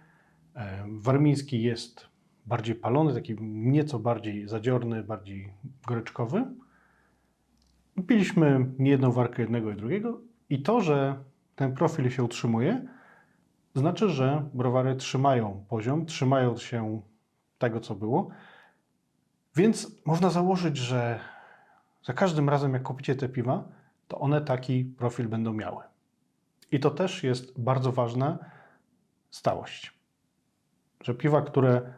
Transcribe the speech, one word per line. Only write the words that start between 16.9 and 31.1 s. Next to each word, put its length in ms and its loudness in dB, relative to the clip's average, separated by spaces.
tego, 220 -2
co 160 -10
było. 340 -2
Więc 500 2
można 240 2
założyć, 480 2
że 420 -2
za 100 -6
każdym 360 2
razem, 240 2
jak 100 -2
kupicie 320 -4
te 140 -2
piwa, 340 -2
to 120 -10
one 220 2
taki 440 -2
profil 420 -4
będą 260 -2
miały. 300 -8
I 80 2
to 120 2
też 320 -4
jest 380 -2
bardzo 300 2
ważna 460 0
stałość. 640 -6
Że 120 -4